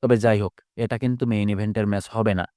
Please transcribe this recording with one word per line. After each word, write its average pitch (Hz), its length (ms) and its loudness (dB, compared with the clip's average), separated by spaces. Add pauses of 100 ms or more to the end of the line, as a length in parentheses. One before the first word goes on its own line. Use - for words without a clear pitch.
তবে 123 140 6
যাই 110 220 4
হোক, 101 140 -4 (300)
এটা 117 140 -4
কিন্তু 123 340 -2
মেইন 104 180 0
ইভেন্টের 104 380 0
ম্যাচ 101 180 -2 (100)
হবে 110 240 0
না 87 60 -4 (120)